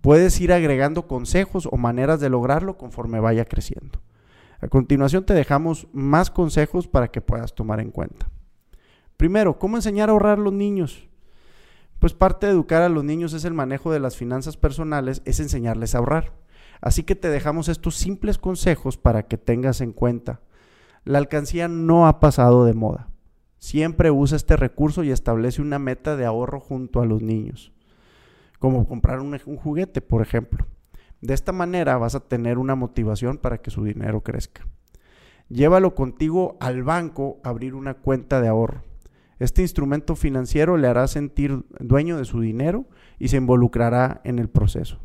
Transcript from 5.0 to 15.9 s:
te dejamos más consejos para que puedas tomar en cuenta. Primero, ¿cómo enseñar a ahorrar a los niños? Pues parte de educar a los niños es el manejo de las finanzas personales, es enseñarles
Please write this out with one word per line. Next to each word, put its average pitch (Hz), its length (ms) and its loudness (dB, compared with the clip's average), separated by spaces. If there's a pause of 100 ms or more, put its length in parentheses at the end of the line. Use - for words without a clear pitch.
te 202 100 2
dejamos 156 580 0
más 143 380 2
consejos 165 560 0
para 123 220 0
que - 120 -8
puedas 117 360 -6
tomar 110 240 -4
en 110 100 -8
cuenta. - 400 -8 (880)
Primero, 185 420 4
¿cómo 208 180 -2
enseñar 208 320 0
a 220 40 6
ahorrar 208 260 4
a 208 40 -2
los 196 100 0
niños? 202 560 -4 (920)
Pues - 160 4
parte 190 320 2
de 202 60 2
educar 165 300 4
a 175 60 4
los 156 140 0
niños 156 300 -4
es 160 120 -10
el 170 100 -4
manejo 139 360 -4
de 156 80 0
las 131 180 -4
finanzas 123 400 -8
personales, 143 680 -4
es - 160 0
enseñarles 117 540 -4